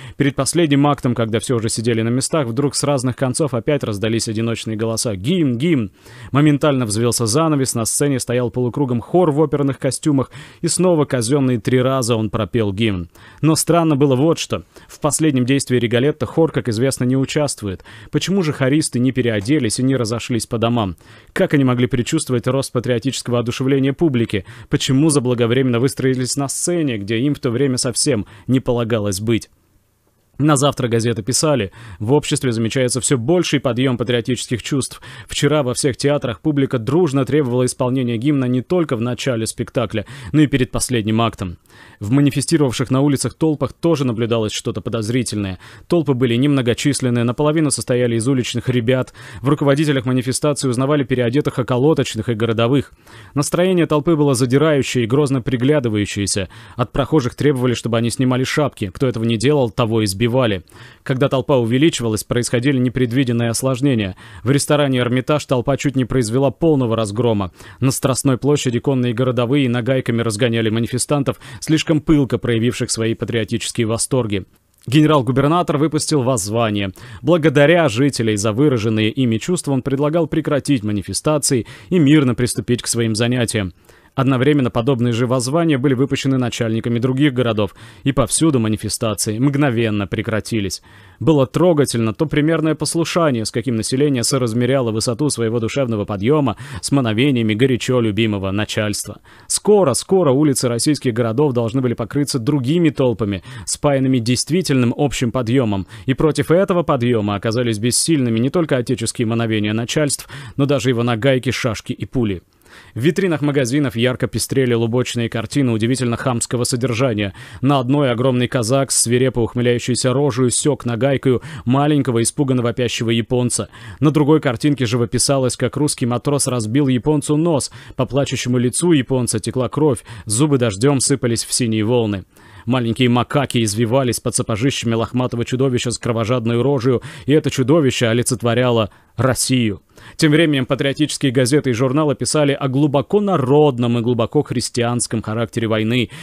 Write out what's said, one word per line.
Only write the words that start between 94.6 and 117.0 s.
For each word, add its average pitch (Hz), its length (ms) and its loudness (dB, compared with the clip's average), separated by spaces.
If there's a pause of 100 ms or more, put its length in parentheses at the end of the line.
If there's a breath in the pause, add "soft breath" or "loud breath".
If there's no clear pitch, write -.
высоту 120 380 -2
своего 117 320 -2
душевного 113 420 -2
подъема 113 540 0 (240 loud breath)
с - 100 -6
мановениями 120 640 2
горячо 127 480 0
любимого 104 500 0
начальства. 104 720 -4 (260 loud breath)
Скоро, 185 460 4
скоро 180 380 2
улицы 135 360 2
российских 120 460 0
городов 117 400 0
должны 117 260 0
были 123 140 0
покрыться 127 460 -4
другими 147 500 2
толпами, 113 520 0 (240 loud breath)
спаянными 135 520 0
действительным 127 800 0
общим 127 340 -2
подъемом, 113 560 0 (200 loud breath)
и 131 60 2
против 147 380 0
этого 175 320 2
подъема 120 520 0
оказались 113 440 -2
бессильными 120 600 0
не 127 100 2
только 156 260 0
отеческие 117 520 -2
мановения 110 440 0
начальств, 117 560 -2 (300 loud breath)
но 143 80 2
даже 131 240 0
его 117 140 0
нагайки, 123 480 2
шашки 113 420 -4
и - 120 -10
пули. 104 360 -2 (520 loud breath)
В 113 60 -8
витринах 165 420 0
магазинов 139 540 0
ярко 120 320 0
пестрели 120 480 0
лубочные 117 520 0
картины 117 440 -2
удивительно 117 460 0
хамского 120 480 -2
содержания. 117 680 -2 (280 loud breath)